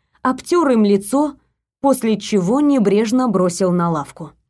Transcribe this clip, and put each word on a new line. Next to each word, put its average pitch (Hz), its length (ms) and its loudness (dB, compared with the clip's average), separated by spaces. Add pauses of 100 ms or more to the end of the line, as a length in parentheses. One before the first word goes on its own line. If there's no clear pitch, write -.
(220)
обтер 285 480 0
им 226 140 4
лицо, 226 500 0 (460)
после 262 380 0
чего 208 420 -2
небрежно 240 680 2
бросил 185 440 0
на 170 180 0
лавку. 151 420 -8 (180)